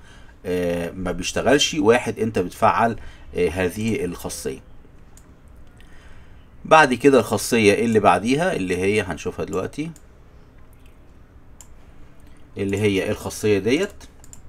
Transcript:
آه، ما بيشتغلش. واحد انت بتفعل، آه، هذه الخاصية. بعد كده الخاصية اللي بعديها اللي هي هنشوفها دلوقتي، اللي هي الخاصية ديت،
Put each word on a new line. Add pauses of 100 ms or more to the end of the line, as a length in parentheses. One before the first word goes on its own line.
(460)
آه،
ما
بيشتغلش.
واحد
انت
بتفعل، (400)
آه،
هذه
الخاصية. (2000)
بعد
كده
الخاصية
اللي
بعديها
اللي
هي
هنشوفها
دلوقتي، (2750)
اللي
هي
الخاصية
ديت، (560)